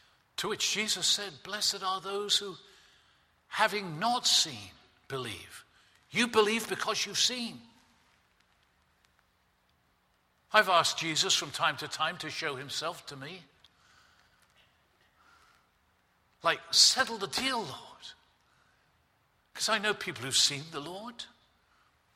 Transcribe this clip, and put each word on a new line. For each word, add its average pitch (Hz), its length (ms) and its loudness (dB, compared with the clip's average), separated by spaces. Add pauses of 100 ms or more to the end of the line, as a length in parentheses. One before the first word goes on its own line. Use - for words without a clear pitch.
(380)
To 185 100 -2
which - 240 0
Jesus 202 340 0
said, 190 380 -2
"Blessed 196 400 -2
are 190 160 0
those 202 380 0
who, 196 200 -6 (880)
having 196 540 0
not 240 260 2
seen, 104 480 2 (320)
believe." 120 580 -8 (460)
You 233 160 0
believe 220 420 4
because - 380 -2
you've 202 120 -6
seen. 233 520 -2 (2750)
I've 208 160 8
asked 170 300 6
Jesus 160 360 0
from 156 160 -2
time 151 280 0
to 151 100 -8
time 165 300 -2
to 151 120 -8
show 147 240 -4
himself 143 520 -8
to 143 100 -12
me. 156 280 -14 (3000)
Like, 165 200 2 (100)
"Settle 233 460 4
the 190 80 -4
deal, 247 380 -2
Lord." 127 280 -12 (1600)
'Cause - 140 -2
I 220 100 4
know 202 160 2
people 151 300 -8
who've 131 120 0
seen 143 340 2
the 143 100 -6
Lord. 202 440 -10 (920)